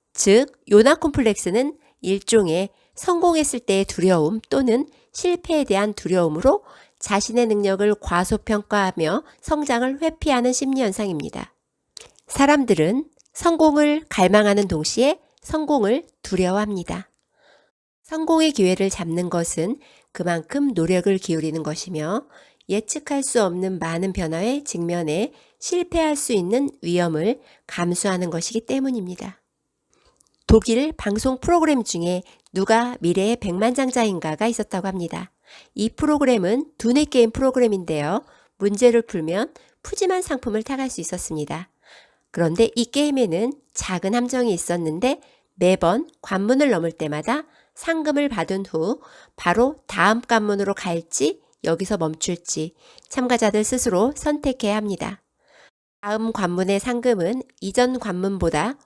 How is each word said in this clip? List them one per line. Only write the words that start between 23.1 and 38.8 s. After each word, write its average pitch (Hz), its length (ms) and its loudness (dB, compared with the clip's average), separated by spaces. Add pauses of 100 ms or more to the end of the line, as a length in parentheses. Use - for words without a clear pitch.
수 240 200 2
없는 185 360 -2
많은 165 340 -4
변화에 185 500 -4
직면해 175 680 -4 (280)
실패할 339 560 -2
수 269 180 -4
있는 220 360 0 (120)
위험을 175 580 0 (260)
감수하는 175 640 -2
것이기 226 360 -6
때문입니다. 226 760 -6 (1120)
독일 233 440 4
방송 220 460 -2
프로그램 311 440 2
중에 180 400 -2 (300)
누가 226 480 2
미래의 190 340 2
백만장자인가가 214 1120 -2
있었다고 202 400 -4
합니다. 185 440 -8 (440)
이 220 140 0
프로그램은 262 880 2
두뇌 262 260 2
게임 240 240 4
프로그램인데요. 202 960 0 (340)
문제를 226 460 4